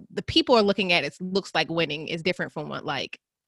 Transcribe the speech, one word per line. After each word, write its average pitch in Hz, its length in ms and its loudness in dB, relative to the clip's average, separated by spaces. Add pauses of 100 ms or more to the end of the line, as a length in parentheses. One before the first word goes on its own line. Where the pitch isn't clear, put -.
the - 140 -6
people 311 320 4
are 220 80 8
looking 196 300 2
at, 165 100 4
it 143 160 -8
looks 185 340 -4
like 160 160 0
winning 160 380 -2
is 160 160 -6
different 175 300 -2
from 147 160 -8
what, 135 160 -10
like, 135 340 -6 (280)